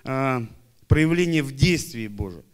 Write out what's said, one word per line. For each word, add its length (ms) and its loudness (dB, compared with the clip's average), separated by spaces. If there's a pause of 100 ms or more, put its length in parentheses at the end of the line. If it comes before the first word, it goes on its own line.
э, 420 -2 (400)
проявление 560 2
в 100 -8
действии 540 0
Божьем. 480 -10